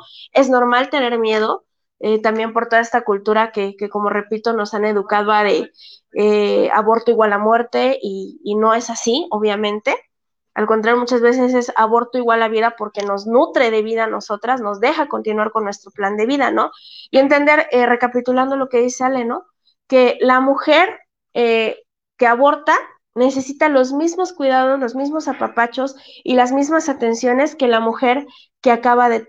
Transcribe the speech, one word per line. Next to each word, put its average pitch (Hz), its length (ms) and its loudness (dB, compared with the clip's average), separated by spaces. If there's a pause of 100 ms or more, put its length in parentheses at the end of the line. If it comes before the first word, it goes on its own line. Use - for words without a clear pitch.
(320)
Es 262 180 4
normal 247 400 2
tener 247 280 -2
miedo, 220 460 -2 (360)
eh, 214 200 0
también 220 320 -2
por 233 160 -2
toda 226 140 4
esta 233 200 -2
cultura 214 500 0
que, 196 240 -6
que, 202 120 -8
como 208 220 -4
repito, 214 420 -4
nos 214 220 -4
han 208 100 -2
educado 208 480 0
a 214 100 2
de, - 280 0 (440)
eh, 208 580 2
aborto 220 380 2
igual 220 220 2
a 202 60 0
muerte, 240 640 0
y, 190 420 -10
y 208 120 -4
no 220 180 2
es 240 160 -4
así, 233 400 -4
obviamente. 214 640 -2 (580)
Al 214 120 -2
contrario, 220 340 0
muchas 247 200 -2
veces 247 340 2
es 240 220 -2
aborto 233 420 0
igual 226 240 0
a 220 60 0
vida 226 300 0
porque 208 240 -8
nos 202 240 -4
nutre 240 460 2
de 220 100 2
vida 226 220 -2
a 220 40 -2
nosotras, 220 520 -4
nos 208 180 -6
deja 285 300 -2
continuar 214 420 -4
con 220 140 -4
nuestro 202 260 -10
plan 202 260 -4
de 214 100 0
vida, 254 260 0
¿no? 220 180 0 (400)
Y - 80 2
entender, 294 540 4
eh, 247 140 2
recapitulando 247 720 0
lo 262 120 -4
que 247 100 0
dice 247 240 -2
Ale, 254 220 -2
¿no? 254 220 -6 (420)
Que 254 320 4
la 254 200 4
mujer, 294 600 2 (320)
eh, 226 500 0 (340)
que 240 120 2
aborta 294 460 2 (420)
necesita 269 520 0
los 262 240 2
mismos 339 400 -2
cuidados, 262 460 0
los 240 160 -6
mismos 294 320 -6
apapachos 240 720 -4 (260)
y 254 120 -2
las 247 180 4
mismas 302 360 0
atenciones 254 680 -2
que 262 100 -2
la 226 140 2
mujer 240 460 0 (340)
que - 100 2
acaba 240 380 4
de, 226 200 -2